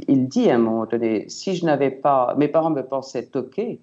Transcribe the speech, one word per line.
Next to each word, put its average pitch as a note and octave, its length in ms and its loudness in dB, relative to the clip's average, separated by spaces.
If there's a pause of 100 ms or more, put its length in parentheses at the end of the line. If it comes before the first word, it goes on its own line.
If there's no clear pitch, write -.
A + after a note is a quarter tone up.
il C3 200 4
dit A#3 220 2
à C#3 60 6
un A#2+ 40 4
moment A2+ 280 0
donné, « A2+ 420 -2
Si - 260 -6
je F3 120 -2
n'avais C#3 240 2
pas, C3+ 480 0
mes C#3+ 100 2
parents D#3+ 220 2
me C#3 120 -2
pensaient C3 440 -6
toqué F3 560 -6